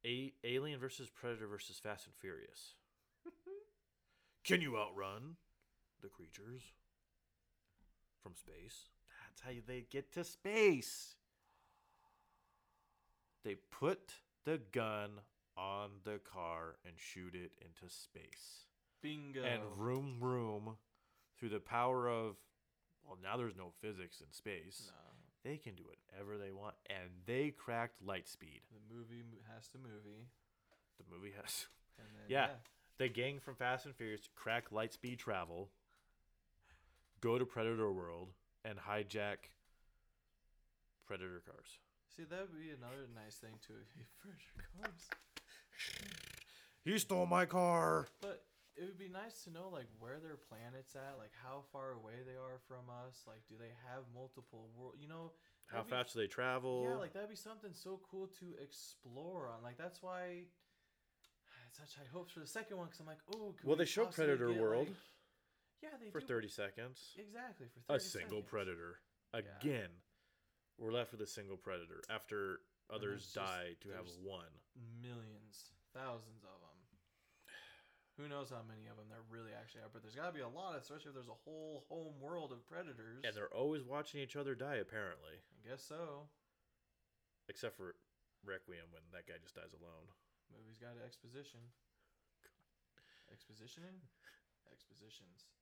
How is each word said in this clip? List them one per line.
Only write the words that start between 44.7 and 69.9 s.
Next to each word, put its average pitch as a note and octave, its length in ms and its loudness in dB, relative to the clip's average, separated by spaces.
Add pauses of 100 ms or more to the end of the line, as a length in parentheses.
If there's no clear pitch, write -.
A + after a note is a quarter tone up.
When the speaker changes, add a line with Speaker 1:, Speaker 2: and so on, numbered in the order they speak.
Speaker 2:
cars. F3+ 260 -6 (1800)
Speaker 1:
He G#3 140 6
stole F3+ 280 8
my F3 200 10
car. E3+ 640 10 (120)
Speaker 2:
But G3 240 -4 (320)
it D#3+ 80 -4
would F#3 140 -6
be F#3+ 100 -8
nice G3+ 360 -8
to F3 60 -12
know, F3 220 -8
like, B2+ 140 -4 (120)
where B2 220 -6
their D#3+ 160 -8
planet's B2 580 -12
at, C3+ 240 -8
like, G#2+ 140 -12 (100)
how C3+ 200 -6 (100)
far C3+ 200 -4
away A#2 320 -8
they B2+ 140 -8
are C3 200 -6 (100)
from B2 200 -10 (180)
us, B2+ 200 -14
like, A2 220 -14
do G#2+ 100 -14
they A#2 140 -10 (180)
have B2+ 140 -6 (100)
multiple A#2+ 640 -12
world, B2+ 240 -10
you D3 80 -12
know, E3 240 -8 (340)
Speaker 1:
How A2+ 120 0
Speaker 2:
it'd A2 100 2
be - 20 -6
Speaker 1:
fast B2 240 4
do A2+ 60 4
they G#2 80 8
travel? B2+ 600 4
Speaker 2:
Yeah, B2+ 80 6
like, E3+ 160 0
that'd G#3 160 -2
be A3 80 -8
something G#3+ 380 -10
so F#3 260 -6 (100)
cool F#3+ 180 -4 (100)
to F3 240 -8
explore C#3+ 840 -6
on. A2+ 160 -6
Like, B2 120 -6
that's E3+ 260 -6
why F3+ 200 -2
I - 1300 -10 (100)
had B2 100 -18
such D3 220 -14
high C#3+ 160 -12
hopes F3 200 -6
for E3+ 80 -8
the D3 60 -8
second A3 300 -4
one, F3 120 -2
'cause - 120 -12
I'm D#3 60 -10
like, D#3 120 -10 (160)
"Oh, G#3 240 -4
could - 80 -4
Speaker 1:
Well, D#3 100 12
Speaker 2:
we E3+ 80 8
Speaker 1:
they - 60 -
show A3 160 8
Speaker 2:
possibly D#3+ 200 6
Speaker 1:
Predator A#2+ 280 10
Speaker 2:
get, A2 80 8
Speaker 1:
World A#2 260 8
Speaker 2:
like," F#3+ 80 -4 (840)
Yeah, D4+ 180 -8
they A3 100 -8
Speaker 1:
for D#3+ 100 -2
Speaker 2:
do. C3+ 60 -8
Speaker 1:
thirty A2+ 220 2
seconds. A2 720 -4
Speaker 2:
Exactly, G#3+ 500 -8
for A#2+ 120 -18
Speaker 1:
A C#3+ 180 6
Speaker 2:
thirty - 60 4
Speaker 1:
single F#2 340 0
Speaker 2:
seconds. G2+ 120 -4
Speaker 1:
Predator. F2 500 -2 (340)
Speaker 2:
Yeah. A#2 60 2 (180)
Speaker 1:
Again, A#2 320 2 (880)